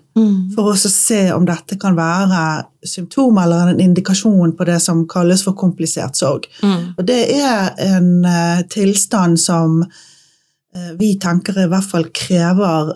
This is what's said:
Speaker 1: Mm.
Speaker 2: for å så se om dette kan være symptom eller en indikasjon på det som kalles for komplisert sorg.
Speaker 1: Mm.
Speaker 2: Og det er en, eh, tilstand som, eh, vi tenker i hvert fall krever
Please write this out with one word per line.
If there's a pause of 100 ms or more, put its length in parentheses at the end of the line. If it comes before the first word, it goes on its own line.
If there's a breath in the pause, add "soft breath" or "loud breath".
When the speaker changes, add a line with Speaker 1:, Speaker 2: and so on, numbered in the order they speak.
(160)
Speaker 1:
Mm.
Speaker 2:
for
å
så
se
om
dette
kan
være (200)
symptom
eller
en
indikasjon
på
det
som
kalles
for
komplisert
sorg. (180 loud breath)
Speaker 1:
Mm.
Speaker 2:
Og
det
er
en,
eh,
tilstand
som, (920 soft breath)
eh,
vi
tenker
i
hvert
fall
krever